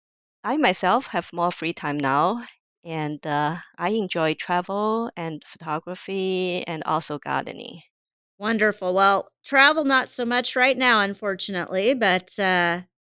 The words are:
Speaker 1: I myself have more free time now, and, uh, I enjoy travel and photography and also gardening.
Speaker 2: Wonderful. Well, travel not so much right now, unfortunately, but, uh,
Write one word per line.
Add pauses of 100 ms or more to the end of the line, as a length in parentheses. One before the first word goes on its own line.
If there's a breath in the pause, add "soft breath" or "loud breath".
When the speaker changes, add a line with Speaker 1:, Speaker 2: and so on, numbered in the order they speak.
(440)
Speaker 1:
I
myself
have
more
free
time
now, (400 loud breath)
and,
uh, (200)
I
enjoy
travel
and
photography
and
also
gardening. (580)
Speaker 2:
Wonderful.
Well, (160)
travel
not
so
much
right
now,
unfortunately,
but,
uh, (300)